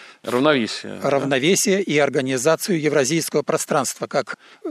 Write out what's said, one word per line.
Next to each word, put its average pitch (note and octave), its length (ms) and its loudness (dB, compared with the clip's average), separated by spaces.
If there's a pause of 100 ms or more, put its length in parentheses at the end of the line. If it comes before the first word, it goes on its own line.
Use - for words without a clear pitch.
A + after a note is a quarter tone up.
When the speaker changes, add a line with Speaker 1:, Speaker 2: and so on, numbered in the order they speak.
(220)
Speaker 1:
Равновесие, A#2+ 800 0
да? C#3 80 0
Speaker 2:
равновесие C#3+ 720 2
и D3 160 0
организацию C#3+ 840 0
евразийского D3 600 0
пространства, - 640 -2
как - 300 -4 (340)